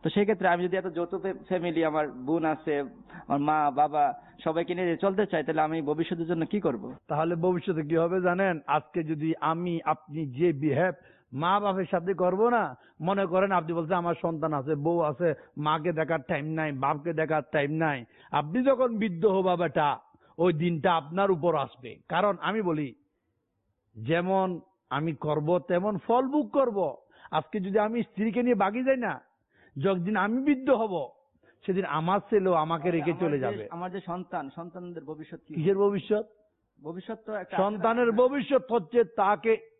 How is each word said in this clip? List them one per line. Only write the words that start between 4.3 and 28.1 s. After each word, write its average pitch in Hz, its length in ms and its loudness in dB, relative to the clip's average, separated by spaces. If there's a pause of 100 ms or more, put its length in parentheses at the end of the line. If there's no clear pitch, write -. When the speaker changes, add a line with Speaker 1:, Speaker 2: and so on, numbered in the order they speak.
Speaker 1:
সবাইকে 165 300 -2
নিয়ে 180 140 -2
যদি 165 80 2
চলতে 196 300 0
চাই, 156 180 -2
তাহলে 156 180 0
আমি 156 200 0
ভবিষ্যতের 165 440 -2
জন্য 165 200 0
কি 208 140 0
করব? 120 340 -2 (140)
Speaker 2:
তাহলে 160 260 0
ভবিষ্যতে 175 480 0
কি 156 140 0
হবে 170 240 2
জানেন? 180 460 2
আজকে 151 360 -2
যদি 160 380 -2
আমি, 165 440 -2
আপনি 156 420 -4
যে 151 260 0
বিহেভ 147 420 0 (380)
মা 175 280 0
বাপের 190 300 -2
সাথে 185 240 0
করব 185 340 2
না, 196 280 0 (240)
মনে 190 260 0
করেন 190 260 2
আপনি 170 200 0
বলছেন 165 240 0
আমার 170 260 0
সন্তান 160 300 -2
আছে, 143 220 -2
বউ 165 260 2
আছে, 151 340 0 (240)
মাকে 151 340 0
দেখার 160 260 0 (100)
টাইম 151 160 -2
নাই, 156 280 -4
বাপকে 143 400 -2
দেখার 156 300 0 (100)
টাইম 143 200 0
নাই। 151 320 -2 (260)
আপনি 151 320 0
যখন 247 360 2
বৃদ্ধ 196 280 0
হবা 190 300 4
বেটা, 156 420 0 (400)
ওই 175 140 4
দিনটা 170 420 2
আপনার 170 360 0
উপর 165 260 2
আসবে। 123 400 -6 (120)
কারণ 185 320 2
আমি 208 220 -2
বলি, 151 320 -2 (1000)
যেমন 175 640 0 (300)
আমি 151 220 -2
করব 151 460 0
তেমন 185 480 -2
ফল 254 220 2
ভোগ 269 220 0
করব। 202 460 0 (340)
আজকে 160 300 -2
যদি 196 180 0
আমি 220 240 0
স্ত্রীকে 220 400 -2